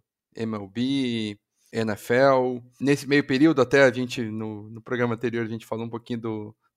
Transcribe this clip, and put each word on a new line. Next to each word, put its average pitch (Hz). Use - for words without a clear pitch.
M 113
L 101
B, 117
N 113
F 104
L. 127
Nesse 139
meio 143
período, 139
até 139
a 131
gente, 123
no, 107
no 113
programa 120
anterior, 117
a 107
gente 113
falou 117
um 117
pouquinho 117
do, 110